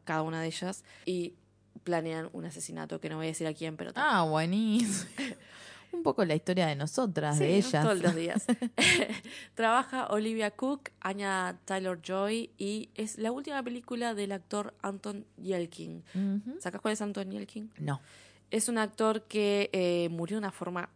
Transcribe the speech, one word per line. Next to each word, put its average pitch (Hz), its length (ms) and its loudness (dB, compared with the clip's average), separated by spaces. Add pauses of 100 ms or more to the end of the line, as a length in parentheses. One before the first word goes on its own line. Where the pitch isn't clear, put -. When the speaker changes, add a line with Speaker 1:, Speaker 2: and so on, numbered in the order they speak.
Speaker 1:
cada 160 160 0
una 160 200 -2
de 165 60 -2
ellas, 180 360 -6 (220)
y 180 280 -2 (500)
planean 160 500 -2
un 165 120 -8
asesinato, 160 540 -8
que 156 100 -6
no 156 80 -6
voy 160 80 -4
a 160 40 0
decir 160 180 -2
a 156 60 -2
quién, 160 240 -6
pero - 160 -8
ta. 247 80 -2 (180)
Speaker 2:
Ah, 170 40 6
buenísimo. 196 960 2
<laughs> 262 200 -4 (560)
Un 349 100 -4
poco 254 220 2
la 156 100 2
historia 180 320 2
de 147 80 0
nosotras, 156 640 0
Speaker 1:
Sí, 147 80 4
Speaker 2:
de 147 40 4
Speaker 1:
¿no? 180 60 6
Speaker 2:
ellas. 175 280 4
Speaker 1:
Todos 202 180 4
los 180 140 4
días. 170 300 -2 (320)
Speaker 2:
<laughs> 262 400 4
Speaker 1:
<laughs> - 380 -14
Trabaja 247 520 4
Olivia 214 440 0
Cook, 277 380 -2 (100)
Anya 190 680 -2
Taylor-Joy, 190 920 -2
y 208 380 -4
es 214 220 -6
la 220 140 0
última 277 320 -4
película 240 500 -4
del 202 200 -2
actor 202 480 -4
Anton 202 440 -6 (160)
Yelchin. 170 640 -4 (100)
Speaker 2:
Ujú. 208 460 -2
Speaker 1:
¿Sacás 202 220 -6
cuál 214 120 0
es 214 80 -4
Anton 202 300 -4
Yelchin? 208 480 -10
Speaker 2:
No. 147 220 -2 (500)
Speaker 1:
Es 226 180 0
un 233 80 0
actor 220 460 2
que, 202 500 2
eh, 175 380 4
murió 170 240 -2
de 220 40 0
una 202 120 -2
forma 175 440 -6